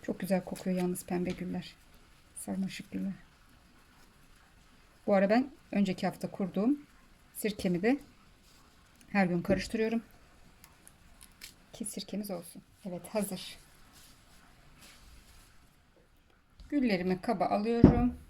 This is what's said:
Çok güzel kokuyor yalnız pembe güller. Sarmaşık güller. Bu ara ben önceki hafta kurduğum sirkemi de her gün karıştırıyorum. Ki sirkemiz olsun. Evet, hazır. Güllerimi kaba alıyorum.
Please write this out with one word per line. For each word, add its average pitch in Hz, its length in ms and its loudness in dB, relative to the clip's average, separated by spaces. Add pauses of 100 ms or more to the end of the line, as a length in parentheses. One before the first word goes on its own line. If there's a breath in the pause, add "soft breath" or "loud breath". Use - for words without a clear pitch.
Çok - 180 -6
güzel 185 240 0
kokuyor 185 340 -4
yalnız 180 280 -2
pembe 180 240 -2
güller. 180 440 -6 (600)
Sarmaşık - 560 -6
güller. 190 200 -4 (1900)
Bu 202 80 6
ara 196 160 6
ben 247 200 4 (220)
önceki 190 340 2
hafta 180 240 -4
kurduğum 208 520 0 (520)
sirkemi 180 480 0
de 254 160 4 (1080)
her 196 180 4
gün 175 160 2
karıştırıyorum. 220 600 0 (1700)
Ki - 120 -8
sirkemiz 202 460 -8
olsun. 170 320 -8 (220)
Evet, 175 240 -8
hazır. 202 500 -4 (3000)
Güllerimi 185 520 2
kaba 190 260 0
alıyorum. 240 680 2 (160)